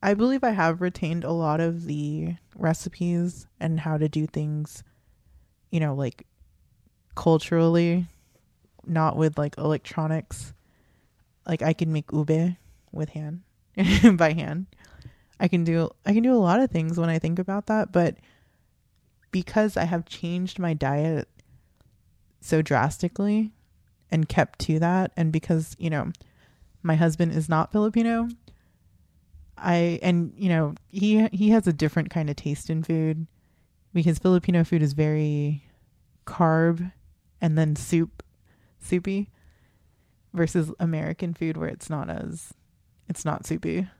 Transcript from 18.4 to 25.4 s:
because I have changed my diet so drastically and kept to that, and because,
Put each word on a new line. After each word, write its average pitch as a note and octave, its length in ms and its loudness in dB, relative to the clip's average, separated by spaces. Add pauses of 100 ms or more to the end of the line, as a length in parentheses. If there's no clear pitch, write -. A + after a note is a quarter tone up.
because G3+ 460 0
I E3+ 80 0
have E3+ 200 -4
changed F3+ 520 -6
my F3 160 -2
diet D3 540 -2 (1120)
so D#3+ 220 0
drastically G3 880 0 (580)
and D#3+ 200 0
kept - 300 0
to D#3+ 200 0
that, F3+ 380 0
and D#3+ 140 0
because, D#3 480 -2